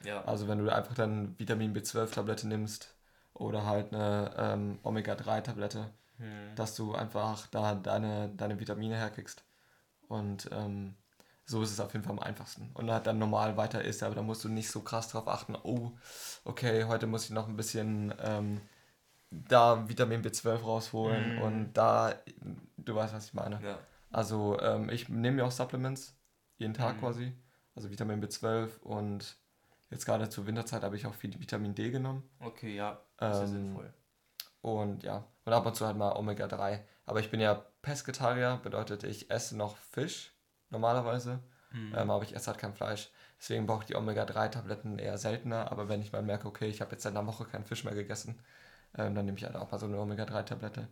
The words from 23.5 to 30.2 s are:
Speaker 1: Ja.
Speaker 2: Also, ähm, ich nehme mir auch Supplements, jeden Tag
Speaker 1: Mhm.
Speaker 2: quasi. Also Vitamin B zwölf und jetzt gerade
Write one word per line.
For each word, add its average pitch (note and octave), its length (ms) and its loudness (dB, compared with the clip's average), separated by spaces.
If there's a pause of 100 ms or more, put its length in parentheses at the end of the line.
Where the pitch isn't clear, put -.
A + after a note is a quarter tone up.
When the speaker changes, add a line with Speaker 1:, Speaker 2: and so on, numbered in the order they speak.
Speaker 1:
Ja. G2+ 160 -4 (340)
Speaker 2:
Also, G#2+ 480 4
ähm, G#2+ 300 4
ich A#2+ 180 -2
nehme A#2+ 300 4
mir B2+ 60 4
auch B2+ 60 2
Supplements, C3 640 -2 (420)
jeden A2 160 0
Tag A#2+ 220 2
Speaker 1:
Mhm. G#2+ 40 -8
Speaker 2:
quasi. A#2+ 320 -2 (420)
Also G#2+ 160 -8
Vitamin G#2+ 300 0
B G2+ 80 -2
zwölf A2+ 540 0
und G#2 540 -4 (540)
jetzt - 160 -8
gerade A2 220 4